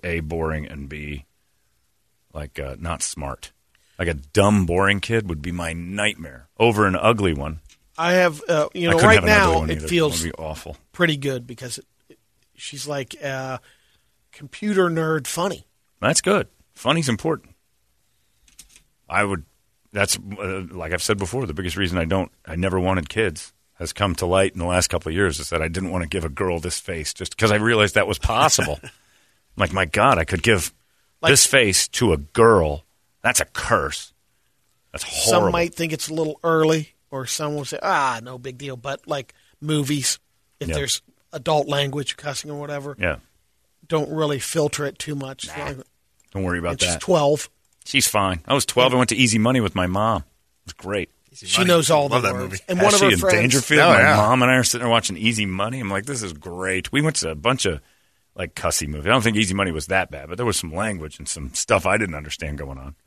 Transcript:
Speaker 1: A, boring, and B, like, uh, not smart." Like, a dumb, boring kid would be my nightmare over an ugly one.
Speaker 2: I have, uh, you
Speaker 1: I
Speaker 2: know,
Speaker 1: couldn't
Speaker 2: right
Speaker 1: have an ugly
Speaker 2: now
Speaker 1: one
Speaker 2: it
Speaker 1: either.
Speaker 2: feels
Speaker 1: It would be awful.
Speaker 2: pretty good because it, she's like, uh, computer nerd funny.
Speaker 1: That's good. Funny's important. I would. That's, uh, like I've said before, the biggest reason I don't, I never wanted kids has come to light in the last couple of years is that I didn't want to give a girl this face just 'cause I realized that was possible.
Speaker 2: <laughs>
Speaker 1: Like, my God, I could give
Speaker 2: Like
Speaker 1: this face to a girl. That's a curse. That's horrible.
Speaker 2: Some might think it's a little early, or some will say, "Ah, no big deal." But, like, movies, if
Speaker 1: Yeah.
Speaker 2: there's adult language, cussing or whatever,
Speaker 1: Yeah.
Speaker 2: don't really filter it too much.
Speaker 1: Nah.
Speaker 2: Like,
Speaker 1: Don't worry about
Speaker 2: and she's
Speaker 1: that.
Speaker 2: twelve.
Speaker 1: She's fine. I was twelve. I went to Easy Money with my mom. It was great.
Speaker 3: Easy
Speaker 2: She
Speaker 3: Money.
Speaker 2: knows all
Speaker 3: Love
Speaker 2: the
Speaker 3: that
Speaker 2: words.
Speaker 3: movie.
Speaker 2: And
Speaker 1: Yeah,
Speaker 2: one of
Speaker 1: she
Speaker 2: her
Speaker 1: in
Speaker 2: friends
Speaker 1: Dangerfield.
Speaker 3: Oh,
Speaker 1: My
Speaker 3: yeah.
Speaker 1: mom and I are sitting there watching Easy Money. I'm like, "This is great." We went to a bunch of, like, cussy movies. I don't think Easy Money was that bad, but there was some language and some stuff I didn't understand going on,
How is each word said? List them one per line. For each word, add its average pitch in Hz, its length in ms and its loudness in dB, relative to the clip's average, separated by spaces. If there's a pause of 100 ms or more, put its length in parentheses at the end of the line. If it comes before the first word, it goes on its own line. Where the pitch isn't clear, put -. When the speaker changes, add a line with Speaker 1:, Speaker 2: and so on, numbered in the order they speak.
Speaker 1:
A, 85 160 -4
boring, 78 460 -4
and 71 220 -12
B, 73 360 -12 (1080)
like, 73 280 -14
uh, 67 180 -8
not 82 240 -8
smart." - 480 -10 (480)
Like, 90 100 -4
a 82 60 -2
dumb, 98 520 2
boring 98 340 2
kid 113 280 -2
would 80 140 -6
be 87 100 -8
my 85 200 -6
nightmare 85 760 -6 (100)
over 107 280 4
an 92 80 2
ugly 101 380 2
one. 76 280 -6 (380)
Speaker 2:
I 170 140 0
have, 175 360 2
uh, 151 260 2
you 175 140 -2
Speaker 1:
I 170 40 4
Speaker 2:
know, 170 60 6
Speaker 1:
couldn't 185 100 6
Speaker 2:
right 220 80 10
Speaker 1:
have - 80 4
an - 60 4
ugly 190 240 6
Speaker 2:
now - 60 2
Speaker 1:
one 156 100 -2
Speaker 2:
it - 80 -2
Speaker 1:
either. 78 100 -8
Speaker 2:
feels 160 340 2
Speaker 1:
It 82 60 -4
would - 80 -10
be - 60 -14
awful. 78 340 -10 (160)
Speaker 2:
pretty 165 240 0
good 135 300 -6
because 120 320 -12 (320)
it, - 80 -20 (360)
she's 135 320 -14
like, 143 380 -8
uh, 131 320 -6 (760)
computer 190 580 0
nerd 160 360 0
funny. - 400 -4 (340)
Speaker 1:
That's 127 200 0
good. 190 260 0 (280)
Funny's 147 340 0
important. - 460 -4 (1500)
I 98 160 0
would. 95 200 -4 (480)
That's, 98 260 -2
uh, 98 520 -8
like 85 220 -10
I've 90 100 -2
said 107 160 0
before, 110 280 -4
the 80 80 -6
biggest 90 220 -6
reason 92 200 0
I 85 80 0
don't, 92 260 0 (160)
I 85 100 -10
never 92 220 0
wanted 92 300 0
kids 95 440 -4 (220)
has - 200 -8
come 98 220 0
to 92 100 -2
light 95 260 2
in - 60 -12
the 85 80 -6
last 90 220 0
couple 85 220 -4
of 80 40 -4
years 90 240 0
is 78 120 -10
that 82 120 -2
I 82 60 -2
didn't 90 220 -6
want 90 120 -2
to 80 60 -8
give 87 160 -4
a 80 60 -4
girl 87 300 -2
this 85 200 -6
face 82 340 -8
just - 220 -12
'cause 110 140 2
I 104 60 4
realized 107 380 2
that 98 120 4
was 101 120 -2
possible. 110 640 2
Speaker 2:
<laughs> - 60 -16 (680)
Speaker 1:
Like, 90 140 0
my 95 140 0
God, 107 320 4
I 80 60 2
could 80 180 -2
give 107 280 2 (520)
Speaker 2:
Like 160 100 4
Speaker 1:
this 135 140 6
face 117 420 4
to 107 240 2
a 76 60 2
girl. 82 640 4 (380)
That's 123 180 2
a - 60 -2
curse. - 640 -2 (800)
That's - 120 -8
horrible. - 420 2
Speaker 2:
Some 180 60 2
might 170 220 0
think 165 200 -4
it's - 140 -6
a 156 60 -10
little 156 300 -4
early, 160 500 2 (160)
or 131 160 -8
some 151 280 -6
will 147 100 -6
say, 143 180 -8
"Ah, 139 400 0
no 127 160 -14
big 127 200 -14
deal." 135 180 -12
But, 135 320 -10
like, 143 240 -6 (280)
movies, 147 580 -2 (420)
if - 80 -8
Speaker 1:
Yeah. 160 60 -2
Speaker 2:
there's 143 260 -2 (320)
adult 151 360 0
language, 143 500 -2
cussing 147 320 -8
or 143 100 -10
whatever, 143 380 -10
Speaker 1:
Yeah. 87 180 -2 (720)
Speaker 2:
don't 151 220 -2
really 151 280 -2
filter 147 460 -2
it 139 140 -8
too 151 160 -8
much. 135 340 -10
Speaker 1:
Nah. 147 160 -10
Speaker 2:
Like, 143 120 -10 (560)
Speaker 1:
Don't 98 120 -4
worry 90 140 0
about 85 140 -4
Speaker 2:
and - 100 -6
she's 90 100 2
Speaker 1:
that. 82 80 -6
Speaker 2:
twelve. 151 480 2 (380)
Speaker 1:
She's 135 200 2
fine. 95 400 0
I - 80 -2
was 135 120 0
twelve. 127 260 4
I 127 40 4
went 123 120 4
to 113 80 2
Easy 117 220 4
Money 123 220 2
with 101 140 0
my 92 120 0
mom. 101 360 0
It - 440 -20
was - 80 -14
great. 95 340 -6 (240)
Speaker 3:
Easy - 140 -20
Speaker 2:
She - 140 0
Speaker 3:
Money. 180 80 2
Speaker 2:
knows 165 220 4
all 147 180 4
Speaker 3:
Love 123 140 2
Speaker 2:
the 104 60 2
Speaker 3:
that 95 60 0
Speaker 2:
words. 127 180 -4
Speaker 3:
movie. 95 60 -6 (100)
Speaker 2:
And 180 100 0
Speaker 1:
Yeah, 202 60 4
Speaker 2:
one 208 100 8
of 202 60 4
Speaker 1:
she 196 60 6
Speaker 2:
her 190 60 6
Speaker 1:
in 90 60 4
Speaker 2:
friends 92 180 4
Speaker 1:
Dangerfield. 127 440 4
Speaker 3:
Oh, 165 140 8
Speaker 1:
My 113 60 8
Speaker 3:
yeah. 139 160 8
Speaker 1:
mom 113 260 6
and 123 80 6
I 127 60 6
are 123 80 4
sitting 120 200 -2
there 120 60 2
watching 110 260 2
Easy 110 300 0
Money. 101 340 -4
I'm 107 100 -6
like, 98 140 -2
"This 131 180 -8
is 90 120 -8
great." 90 580 -6
We 135 80 0
went 151 160 0
to 85 140 -4
a 78 40 -6
bunch 113 320 -2
of, 80 140 -2 (540)
like, 90 200 -10
cussy - 320 -4
movies. 73 200 -8
I 98 40 2
don't 123 120 4
think 107 140 0
Easy 101 180 0
Money 98 160 0
was 78 160 -6
that 95 240 -2
bad, 71 180 -14
but 87 80 -10
there 120 100 -6
was 101 120 0
some 80 160 -8
language 92 440 -6
and 73 100 -14
some 65 260 -8
stuff - 320 0
I 98 100 2
didn't 98 200 -2
understand 73 420 -10
going 69 200 -12
on, 69 160 -16 (120)